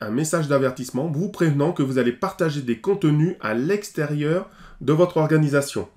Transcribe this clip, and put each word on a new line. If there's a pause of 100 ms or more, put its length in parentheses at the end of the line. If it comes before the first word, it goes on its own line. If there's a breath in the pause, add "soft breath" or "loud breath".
un
message
d'avertissement
vous
prévenant
que
vous
allez
partager
des
contenus
à
l'extérieur (300 loud breath)
de
votre
organisation.